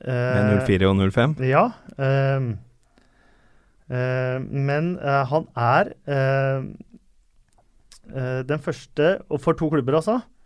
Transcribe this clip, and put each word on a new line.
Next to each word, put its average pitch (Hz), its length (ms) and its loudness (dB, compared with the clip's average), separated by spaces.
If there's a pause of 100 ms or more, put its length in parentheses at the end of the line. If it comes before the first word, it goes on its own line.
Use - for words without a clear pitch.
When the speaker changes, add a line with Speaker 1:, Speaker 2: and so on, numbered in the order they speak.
Speaker 1:
eh, 131 80 -6
Speaker 2:
Med 123 460 2
null 98 100 0
fire 95 220 4
og 98 80 4
null 95 140 4
fem? 135 280 2
Speaker 1:
Ja. 139 300 4 (280)
Ehm, 135 600 0 (1300)
eh, 127 500 -2
men, 143 600 -2
eh, 139 260 0
han 151 300 -2
er, 123 380 2 (120)
eh, 135 560 0 (1500)
eh, 131 300 -4
den 143 160 -4
første, 160 680 -2
og 147 100 -4
for 165 140 0
to 160 160 -2
klubber 143 320 0
altså. 226 200 -2 (240)